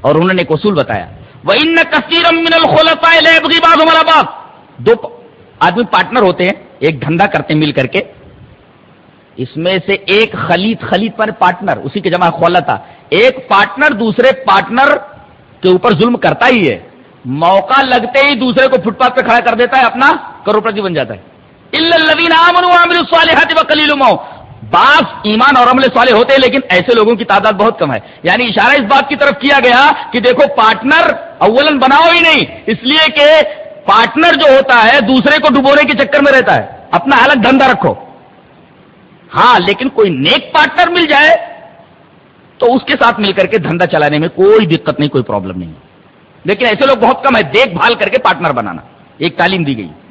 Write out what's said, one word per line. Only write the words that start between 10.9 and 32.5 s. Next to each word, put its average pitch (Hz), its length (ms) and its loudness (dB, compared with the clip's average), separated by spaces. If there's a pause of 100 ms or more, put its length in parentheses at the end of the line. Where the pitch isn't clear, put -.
پر 214 140 -2
پارٹنر، 180 460 -2
اسی 139 220 -8
کے 175 100 -4
جمع 175 200 0
خلطہ، 170 480 -2 (320)
ایک 254 400 0
پارٹنر 254 420 0
دوسرے 233 400 0
پارٹنر 247 680 0 (640)
کے 185 80 2
اوپر 185 200 2 (100)
ظلم 240 180 0
کرتا 165 300 0
ہی 220 220 2
ہے، 95 100 -6 (460)
موقع 185 560 0
لگتے 247 380 -2
ہی 285 160 0
دوسرے 247 320 0
کو 254 100 0
فٹ 196 220 -6
پاتھ 254 160 0
پہ 262 60 -2
کھڑا 240 180 0
کر 233 160 -2
دیتا 247 220 -2
ہے، 262 80 2
اپنا 262 260 0 (340)
کروڑپتی 208 360 -2
بن 190 120 -6
جاتا 123 200 -4
ہے۔ 92 60 -14 (560)
إِلَّا 330 260 0
الَّذِينَ 320 360 0
آمَنُوا 359 380 2
وَعَمِلُوا 349 360 2
الصَّالِحَاتِ 330 420 2
وَقَلِيلٌ 302 440 0
مَّا 269 120 2
هُمْ۔ - 340 -6 (260)
بعض 262 320 4 (220)
ایمان 240 340 2
اور 247 100 4
عمل 254 160 2
صالح 254 300 2
ہوتے 240 200 2
ہیں 269 60 4
لیکن 262 200 0 (100)
ایسے 180 260 0
لوگوں 226 200 2
کی 220 100 -8
تعداد 196 280 0
بہت 214 260 -2
کم 151 140 -2
ہے۔ 107 60 -6 (240)
یعنی 208 220 -2
اشارہ 220 280 0
اس 254 180 0
بات 277 180 0
کی 285 60 -4
طرف 285 240 0
کیا 277 240 2
گیا 254 280 4 (200)
کہ 240 80 -4
دیکھو، 240 360 2
پارٹنر 294 560 2 (260)
اولن 269 420 2
بناؤ 285 340 4
ہی 339 60 2
نہیں، 311 460 0